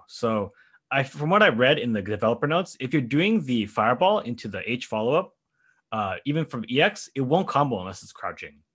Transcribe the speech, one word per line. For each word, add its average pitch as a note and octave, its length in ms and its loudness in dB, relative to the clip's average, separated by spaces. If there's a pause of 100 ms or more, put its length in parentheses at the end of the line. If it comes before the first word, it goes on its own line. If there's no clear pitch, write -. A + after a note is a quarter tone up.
So A2 440 -2 (400)
I, C3+ 120 2
from D3 260 -6
what G#3 140 4
I F#3+ 60 8
read B2+ 280 4
in A#2 160 -2
the G#2 80 0
developer A2 460 0
notes, F3 320 -2
if B2+ 140 -4
you're D3+ 80 2
doing D#3+ 440 0
the A#2 220 0
fireball B2+ 520 2
into A#2 280 -8
the F#2+ 220 -8
H B2+ 180 -6
follow-up, B2 480 0 (560)
uh, G2+ 240 -2 (100)
even D3+ 200 -2
from A#2+ 240 -8
E B2+ 120 2
X, G#3 320 0
it C3+ 80 -4
won't D3+ 260 2
combo C3+ 320 0
unless F#2 220 -10
it's - 100 -20
crouching. E2 460 -12 (180)